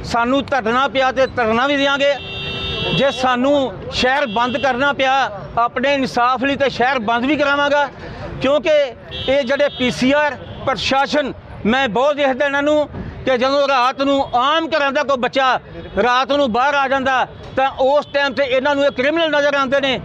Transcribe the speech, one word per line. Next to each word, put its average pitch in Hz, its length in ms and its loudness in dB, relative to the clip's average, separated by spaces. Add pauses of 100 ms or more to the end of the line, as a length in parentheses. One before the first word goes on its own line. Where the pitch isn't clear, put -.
ਸਾਨੂੰ 240 420 0
ਧਰਨਾ 254 420 0
ਪਿਆ 262 240 0
ਤੇ 247 160 2
ਧਰਨਾ 233 400 0
ਵੀ 285 100 2
ਦਿਆਂਗੇ, 277 360 2 (840)
ਜੇ 269 140 2
ਸਾਨੂੰ 254 600 0 (180)
ਸ਼ਹਿਰ 269 340 0
ਬੰਦ 240 320 -2
ਕਰਨਾ 262 360 0
ਪਿਆ 262 380 0 (260)
ਆਪਣੇ 240 360 0
ਇਨਸਾਫ 247 500 0
ਲਈ 277 120 0
ਤੇ 269 140 2
ਸ਼ਹਿਰ 254 300 0
ਬੰਦ 233 260 0
ਵੀ 294 100 2
ਕਰਾਵਾਂਗਾ, 285 540 2 (520)
ਕਿਉਂਕਿ 277 280 2 (600)
ਇਹ 277 140 2
ਜਿਹੜੇ 277 260 0 (100)
ਪੀ 247 120 0
ਸੀ 254 200 0
ਆਰ 294 240 2 (300)
ਪ੍ਰਸ਼ਾਸਨ, 262 680 0 (320)
ਮੈਂ 254 240 2
ਬਹੁਤ 262 260 2
ਦੇਖਦਾ 277 300 0
ਇਹਨਾਂ 277 180 0
ਨੂੰ 302 260 2 (360)
ਕਿ 254 120 2
ਜਦੋਂ 277 300 2
ਰਾਤ 262 340 2
ਨੂੰ 277 340 0
ਆਮ 294 320 2
ਘਰਾਂ 277 240 0
ਦਾ 294 120 0
ਕੋਈ 277 140 0
ਬੱਚਾ 247 420 0 (440)
ਰਾਤ 247 280 2
ਨੂੰ 277 200 2
ਬਾਹਰ 262 240 2
ਆ 277 120 2
ਜਾਂਦਾ 262 400 0 (280)
ਤਾਂ 262 140 2
ਉਸ 269 360 2
ਟਾਈਮ 277 280 -2
'ਤੇ 262 100 0
ਇਹਨਾਂ 269 320 0
ਨੂੰ 285 100 2
ਇਹ 277 60 2
ਕ੍ਰਿਮੀਨਲ 311 400 0
ਨਜ਼ਰ 285 240 2
ਆਉਂਦੇ 277 260 0
ਨੇ 262 240 -2